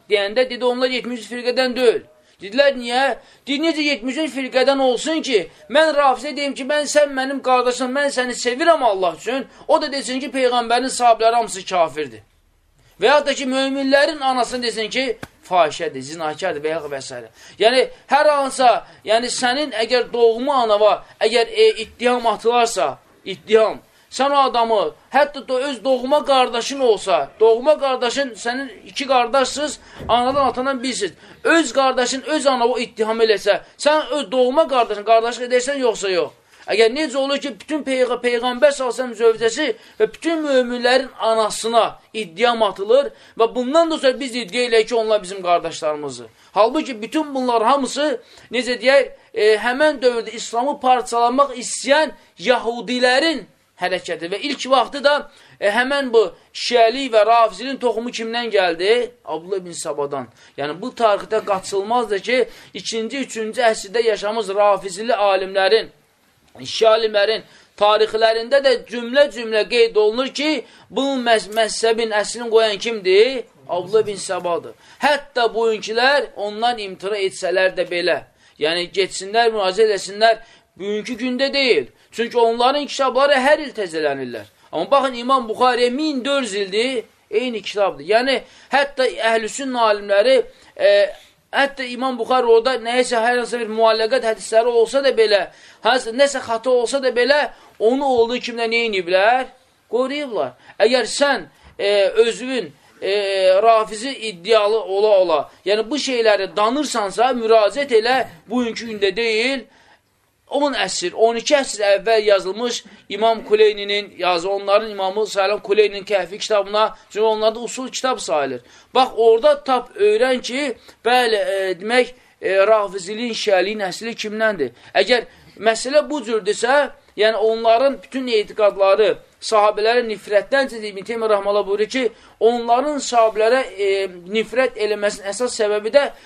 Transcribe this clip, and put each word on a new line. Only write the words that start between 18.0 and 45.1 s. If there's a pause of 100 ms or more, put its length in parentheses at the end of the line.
hər
hansısa, (380)
yəni
sənin (140)
əgər
doğma
anava, (320)
əgər,
e, (160)
ittiham
atılarsa, (260)
ittiham, (300)
sən
o
adamı, (180)
hətta
da
öz
doğma
qardaşın
olsa, (100)
doğma
qardaşın,
sənin (180)
iki
qardaşsınız, (300)
anadan,
atadan
birsiz, (320)
öz
qardaşın,
öz
anavı
ittiham
eləsə, (180)
sən
öz
doğma
qardaşın,
qardaşlıq
edərsən,
yoxsa
yox? (360)
Əgər
necə
olur
ki,
bütün
Peyğ-,
Peyğəmbər
sallallahu
əleyhi
və
səlləm
zövcəsi (340)
və
bütün
möminlərin
anasına (280)
ittiham
atılır (260)
və
bundan
da
sonra
biz
iddia
eləyək
ki,
onlar